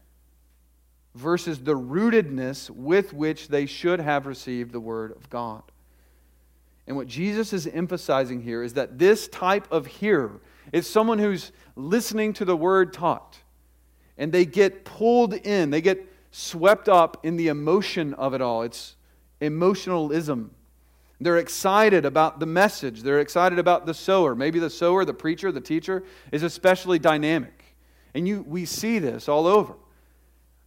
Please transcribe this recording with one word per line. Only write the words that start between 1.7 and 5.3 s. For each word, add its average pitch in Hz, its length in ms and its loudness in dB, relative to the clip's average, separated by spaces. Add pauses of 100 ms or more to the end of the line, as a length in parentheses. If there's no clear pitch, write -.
rootedness 139 960 0
with 170 420 -2
which 151 360 -6
they 143 180 -2
should 175 340 -2
have 143 260 -2
received 123 460 -8
the 120 80 -8
word 113 320 -8
of - 180 -20